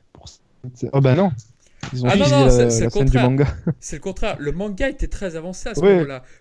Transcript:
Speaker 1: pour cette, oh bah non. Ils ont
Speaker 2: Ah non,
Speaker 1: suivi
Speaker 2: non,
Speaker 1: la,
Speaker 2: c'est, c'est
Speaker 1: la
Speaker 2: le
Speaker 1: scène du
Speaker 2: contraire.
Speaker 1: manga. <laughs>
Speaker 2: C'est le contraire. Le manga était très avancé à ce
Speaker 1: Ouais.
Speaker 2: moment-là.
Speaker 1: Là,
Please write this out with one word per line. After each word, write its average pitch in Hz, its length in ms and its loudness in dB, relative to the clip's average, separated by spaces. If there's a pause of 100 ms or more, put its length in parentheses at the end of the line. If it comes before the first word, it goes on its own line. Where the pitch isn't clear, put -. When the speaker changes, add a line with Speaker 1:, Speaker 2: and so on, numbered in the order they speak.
(140)
Speaker 1:
pour - 140 -20
cette, - 680 -14
oh 139 80 2
bah 131 140 4
non. 180 160 2 (600)
Ils 123 120 -4
ont 123 40 2
Speaker 2:
Ah 202 60 4
non, 202 100 4
Speaker 1:
suivi - 140 4
Speaker 2:
non, - 60 6
Speaker 1:
la, - 40 6
Speaker 2:
c'est, 120 200 6
c'est 117 100 0
Speaker 1:
la - 60 0
Speaker 2:
le - 60 -2
Speaker 1:
scène 135 140 0
du 135 60 2
Speaker 2:
contraire. 123 180 4
Speaker 1:
manga. 135 180 2 (180)
<laughs> 170 140 -4
Speaker 2:
C'est - 180 -14
le - 40 -14
contraire. 190 380 -4
Le 143 120 -6
manga 202 380 -4
était - 180 -4
très 180 280 -6
avancé 180 340 -10
à 214 60 -8
ce - 60 -4
Speaker 1:
Ouais. 196 140 6
Speaker 2:
moment-là. 147 200 0
Speaker 1:
Là, 127 80 -16 (180)